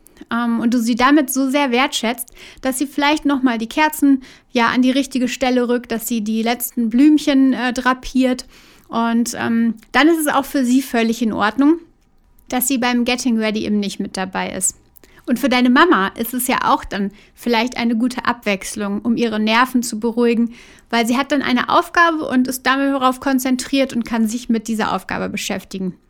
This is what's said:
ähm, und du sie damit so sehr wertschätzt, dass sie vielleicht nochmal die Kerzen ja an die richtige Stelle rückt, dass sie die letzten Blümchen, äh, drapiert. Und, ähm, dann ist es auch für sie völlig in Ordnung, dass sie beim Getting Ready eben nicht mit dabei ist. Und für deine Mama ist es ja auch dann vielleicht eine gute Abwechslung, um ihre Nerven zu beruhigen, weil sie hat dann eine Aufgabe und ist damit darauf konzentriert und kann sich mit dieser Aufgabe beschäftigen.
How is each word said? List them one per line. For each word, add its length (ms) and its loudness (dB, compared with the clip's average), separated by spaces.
ähm, 280 0
und 140 0
du 60 2
sie 160 0
damit 340 4
so 200 -2
sehr 220 0
wertschätzt, 580 -2
dass 160 -4
sie 100 -4
vielleicht 380 0
nochmal 320 0
die 120 -6
Kerzen 540 2
ja 160 2
an 140 2
die 100 4
richtige 360 -2
Stelle 420 0
rückt, 220 -2
dass 160 -6
sie 140 -4
die 220 -2
letzten 460 -2
Blümchen, 640 4
äh, 200 -2
drapiert. 720 0
Und, 500 -2
ähm, 380 0
dann 160 4
ist 120 4
es 80 -2
auch 180 0
für 200 -2
sie 160 4
völlig 400 -2
in 120 -2
Ordnung, 460 2
dass 180 -2
sie 100 0
beim 280 0
Getting 320 0
Ready 280 -2
eben 140 0
nicht 200 -6
mit 160 -8
dabei 360 -6
ist. 260 -6
Und 140 -2
für 100 0
deine 200 2
Mama 380 4
ist 160 -6
es 140 -4
ja 160 0
auch 220 0
dann 260 -4
vielleicht 400 -2
eine 220 -2
gute 280 -2
Abwechslung, 760 -4
um 160 0
ihre 240 -2
Nerven 420 2
zu 160 -8
beruhigen, 540 0
weil 160 2
sie 120 0
hat 160 -2
dann 80 0
eine 260 0
Aufgabe 640 2
und 180 2
ist 180 -6
damit 280 2
darauf 260 0
konzentriert 720 0
und 120 -2
kann 240 0
sich 180 -8
mit 220 -2
dieser 260 -2
Aufgabe 320 -6
beschäftigen. 680 -8